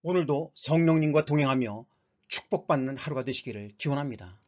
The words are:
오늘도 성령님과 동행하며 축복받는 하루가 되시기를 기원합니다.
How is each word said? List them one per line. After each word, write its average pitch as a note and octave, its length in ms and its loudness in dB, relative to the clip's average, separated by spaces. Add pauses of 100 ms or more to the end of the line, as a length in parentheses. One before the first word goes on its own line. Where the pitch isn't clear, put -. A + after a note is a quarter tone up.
오늘도 D#3+ 520 0
성령님과 D#3 720 4
동행하며 C3 600 0 (420)
축복받는 C#3 720 -2
하루가 C3 260 -6
되시기를 G#2 540 -8
기원합니다. A#2+ 600 -6 (100)